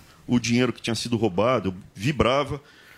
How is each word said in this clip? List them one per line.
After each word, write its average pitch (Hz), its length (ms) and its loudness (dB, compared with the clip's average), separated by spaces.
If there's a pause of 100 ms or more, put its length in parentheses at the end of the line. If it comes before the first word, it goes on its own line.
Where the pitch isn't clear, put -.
(280)
o 123 100 2
dinheiro 120 340 2
que - 80 -10
tinha 113 140 -4
sido 120 220 -4
roubado, 104 540 0
eu 92 40 -12 (180)
vibrava. 135 680 0 (360)